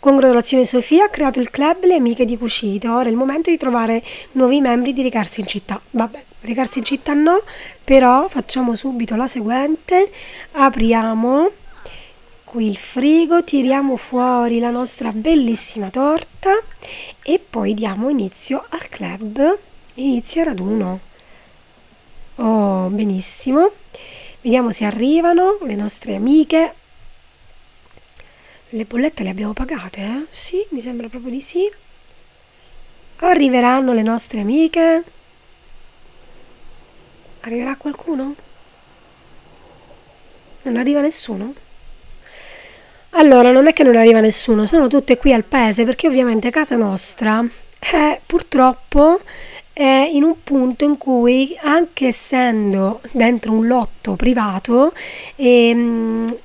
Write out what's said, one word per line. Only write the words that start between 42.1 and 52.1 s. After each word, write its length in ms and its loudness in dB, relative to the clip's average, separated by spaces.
Allora, 420 8
non 140 6
è 40 6
che 120 2
non 120 6
arriva 240 8
nessuno, 460 2
sono 220 4
tutte 300 4
qui 140 4
al 140 2
paese, 400 2
perché 220 -2
ovviamente 420 0
casa 260 -2
nostra, 640 -2
eh, 460 0
purtroppo 960 2
è 400 2
in 120 2
un 200 0
punto 400 -2
in 140 0
cui, 640 0
anche 460 0
essendo 920 0